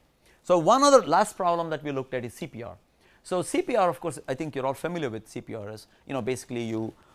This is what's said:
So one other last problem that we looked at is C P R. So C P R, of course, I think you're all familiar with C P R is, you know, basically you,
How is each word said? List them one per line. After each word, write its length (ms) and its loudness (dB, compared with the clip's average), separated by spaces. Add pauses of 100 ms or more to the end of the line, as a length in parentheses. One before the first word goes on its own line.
(440)
So 120 6
one 260 6
other 200 8
last 340 2
problem 320 0
that 160 -6
we 80 -4
looked 220 -6
at 100 -4
is 80 -10
C 140 -12
P 160 -14
R. 120 -14 (480)
So 200 -2
C 180 -2
P 160 -2
R, 140 4
of 100 -4
course, 260 -8
I 60 -4
think 240 -6
you're 80 -4
all 80 0
familiar 380 -6
with 180 -12
C 140 -12
P 120 -14
R 140 -10
is, 200 -16 (180)
you 80 -10
know, 80 -4
basically 400 -6
you, 320 -4 (200)